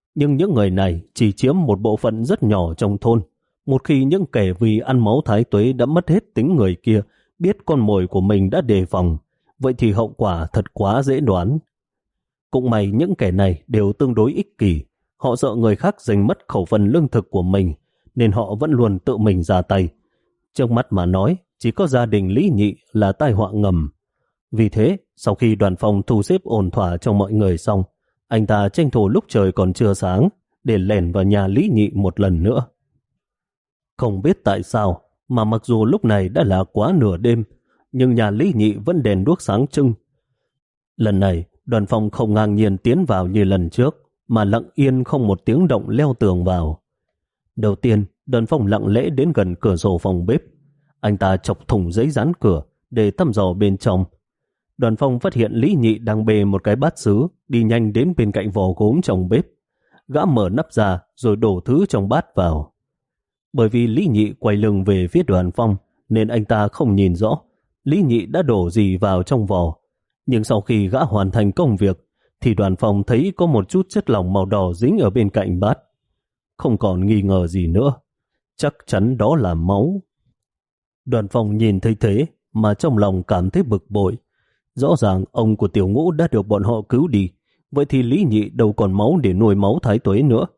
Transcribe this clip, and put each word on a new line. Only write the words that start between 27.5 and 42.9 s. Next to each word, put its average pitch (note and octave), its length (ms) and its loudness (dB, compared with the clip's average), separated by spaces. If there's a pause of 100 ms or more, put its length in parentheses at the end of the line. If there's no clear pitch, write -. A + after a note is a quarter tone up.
xong, G2+ 240 -2 (460)
anh A2 180 0
ta G2+ 220 0
tranh D3 220 -2
thủ G#2 180 2
lúc A2 200 0
trời G2 240 0
còn F#2 200 0
chưa G2+ 220 0
sáng G2 340 0 (360)
để A2 140 0
lẻn F#2 340 0
vào F#2+ 120 0
nhà G2+ 220 2
Lý B2+ 260 0
Nhị G#2+ 220 2
một G2 260 -2
lần F#2 220 2
nữa. A2+ 240 0 (1300)
Không G2+ 260 -4
biết D#3+ 220 0
tại G2+ 180 -2
sao G2+ 380 -2 (280)
mà A#2 160 0
mặc A2 200 -2
dù A2+ 200 2
lúc D3+ 200 2
này G2+ 240 2
đã D3 160 0
là F#2+ 200 2
quá A2 320 -2
nửa G#2 200 2
đêm, A#2 280 0 (480)
nhưng B2+ 220 2
nhà A2+ 160 0
Lý D3 240 0
Nhị G#2+ 200 2
vẫn C3+ 280 -2
đèn G2 220 0
đuốc E3+ 180 0
sáng A2+ 240 0
trưng. C3+ 280 0 (1040)
Lần G#2 240 0
này, F2+ 240 0 (200)
Đoàn A2 220 -2
Phong G#2+ 240 -2
không G#2+ 240 -2
ngang G#2+ 200 0
nhiên G2+ 240 0
tiến D#3 260 0